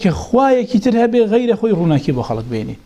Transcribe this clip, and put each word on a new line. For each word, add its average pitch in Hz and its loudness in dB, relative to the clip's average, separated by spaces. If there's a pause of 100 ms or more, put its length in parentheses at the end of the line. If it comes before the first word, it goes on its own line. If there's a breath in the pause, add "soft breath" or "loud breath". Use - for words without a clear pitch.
کە 185 2 (100)
خوایەکی 254 2
تر 247 2 (100)
هەبێ 240 2 (100)
غەیرە 240 2
خۆی 226 0
ڕووناکی 156 0
بۆ 120 -4
خەڵک 113 -6
بێنێ. 110 -6 (100)